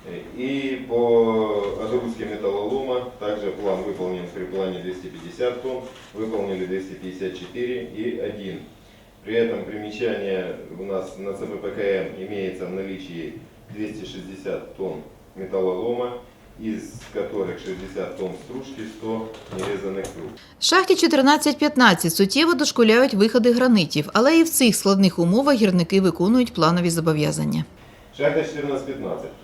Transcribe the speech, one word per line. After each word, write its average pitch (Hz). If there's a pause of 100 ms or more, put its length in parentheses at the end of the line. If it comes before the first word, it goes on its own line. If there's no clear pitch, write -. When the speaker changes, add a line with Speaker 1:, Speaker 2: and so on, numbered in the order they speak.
Speaker 1:
Э, 87 (160)
и 131
по 113
отгрузке 117
металлолома 123
также 104
план 95
выполнен 92
при 92
плане 92
двести 90
пятьдесят 123
тонн, 127 (300)
выполнили 98
двести 92
пятьдесят 90
четыре 120
и 113
один. 95 (640)
При 107
этом 107
примечание: 101 (220)
у 95
нас 95
на 98
Ц -
П 107
П 98
К 107
М 98 (200)
имеется 95
в 87
наличии 92 (300)
двести 104
шестьдесят 95
тонн 92 (320)
металлолома, 95 (420)
из - (120)
которых 98
шестьдесят 92
тонн 92 (140)
стружки, 113 (100)
сто 110 (280)
нерезанных 95
труб. 80 (280)
Speaker 2:
В -
шахті 370
чотирнадцять 294
п'ятнадцять 240
суттєво 285
дошкуляють 240
виходи 226
гранитів, 220
але 277
і 330
в 320
цих 240
складних 196
умовах 233
гірники 190
виконують 208
планові 170
зобов'язання. 151 (520)
Speaker 1:
Шахта 143
чотирнадцять 143
п'ятнадцять. 110 (140)